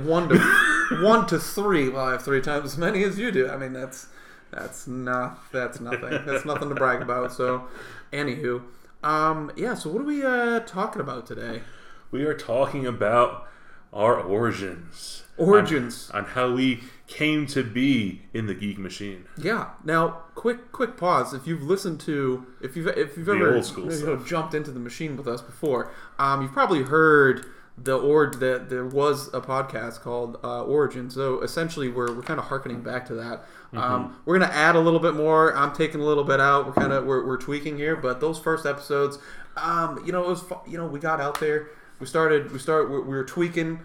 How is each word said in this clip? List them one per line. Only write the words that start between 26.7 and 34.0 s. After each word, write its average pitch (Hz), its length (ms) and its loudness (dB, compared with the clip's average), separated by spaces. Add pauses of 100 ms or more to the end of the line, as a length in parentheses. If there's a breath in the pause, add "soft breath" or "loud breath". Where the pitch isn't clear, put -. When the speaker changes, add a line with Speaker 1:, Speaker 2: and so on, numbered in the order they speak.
Speaker 1:
heard 143 640 6 (340 loud breath)
the 131 160 0
or-, 143 440 4
that 127 280 0
there 127 180 -4
was 139 420 0
a 127 120 -6
podcast 123 600 -6
called, 120 420 -6
uh, 123 220 -6
Origins. 127 500 0
So 131 260 -2
essentially, 151 480 -4
we're, 120 260 -2
we're 120 80 -8
kinda 147 200 -4
hearkening 127 400 -6
back 120 240 -8
to 120 80 -8
that. 113 300 -10 (280 loud breath)
Um, 117 80 -6 (280)